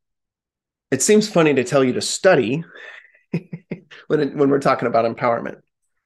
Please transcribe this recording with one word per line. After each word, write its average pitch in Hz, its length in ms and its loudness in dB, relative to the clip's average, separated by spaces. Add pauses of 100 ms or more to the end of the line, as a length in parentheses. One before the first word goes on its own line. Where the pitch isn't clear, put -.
(920)
It 165 120 -2
seems 214 260 2
funny 160 240 2
to 135 120 0
tell 135 200 0
you 127 80 0
to 110 80 -6
study 165 640 0 (340)
<laughs> - 320 -20
when - 920 -8
it, 139 140 -4
when 143 140 2
we're 139 100 2
talking 131 300 0
about 117 160 0
empowerment. 117 560 -4 (460)